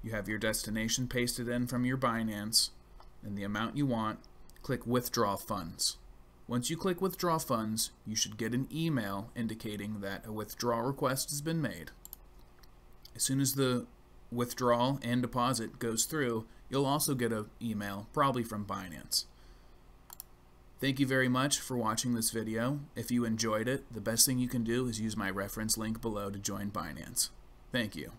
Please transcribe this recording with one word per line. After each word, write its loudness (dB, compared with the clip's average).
you -4
have -2
your 0
destination 0
pasted 0
in 2
from 0
your 2
Binance 2
and -6
the -2
amount 0
you 2
want. 0
Click -2
Withdraw 2
Funds. -2
Once 0
you 0
click 0
Withdraw 2
Funds, 0
you -4
should -2
get 0
an 0
email 0
indicating -4
that -6
a -8
withdrawal 0
request 0
has -4
been 0
made. -4
As 0
soon 4
as 4
the 4
withdrawal 4
and 2
deposit 0
goes 0
through, 0
you'll 2
also 2
get 2
an -2
email, -4
probably 4
from -6
Binance. -4
Thank 2
you 6
very 4
much 4
for -2
watching 2
this 2
video. 0
If -4
you 4
enjoyed 2
it, -2
the -8
best 4
thing 2
you 2
can 0
do 2
is -4
use -2
my 0
reference -2
link -2
below -2
to -6
join -4
Binance. -4
Thank -2
you. -8